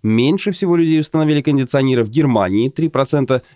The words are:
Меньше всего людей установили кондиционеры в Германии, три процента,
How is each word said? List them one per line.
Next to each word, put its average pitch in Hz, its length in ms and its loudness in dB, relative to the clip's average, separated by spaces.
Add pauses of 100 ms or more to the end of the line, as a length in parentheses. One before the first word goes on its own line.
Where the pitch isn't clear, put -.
Меньше 127 500 0
всего 175 240 -2
людей 160 240 2
установили 151 420 0
кондиционеры 135 640 0
в 107 60 -4
Германии, 113 600 0
три 156 200 -4
процента, 131 540 0 (120)